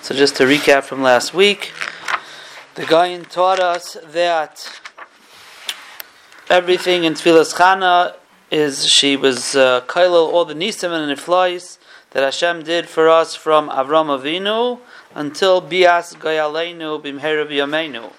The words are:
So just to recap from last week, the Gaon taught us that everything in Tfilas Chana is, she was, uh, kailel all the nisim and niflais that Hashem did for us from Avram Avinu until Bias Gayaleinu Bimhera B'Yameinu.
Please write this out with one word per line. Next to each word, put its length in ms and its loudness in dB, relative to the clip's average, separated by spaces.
So 120 -10
just 220 2
to 80 2
recap 380 2
from 180 -10
last 320 2
week, 400 0
the 100 -10
Gaon 400 0
taught 340 -2
us 460 -4
that 640 -4
everything 540 0
in 100 0
Tfilas 400 4
Chana 600 2
is, 360 -2
she 300 2
was, 400 0
uh, 300 4
kailel 440 2
all 140 2
the 80 -8
nisim 400 -6
and 260 -4
niflais 600 -2
that 60 0
Hashem 400 -2
did 260 -4
for 220 2
us 260 2
from 320 0
Avram 400 0
Avinu 720 -4
until 460 0
Bias 540 2
Gayaleinu 880 -6
Bimhera 440 -4
B'Yameinu. 720 -4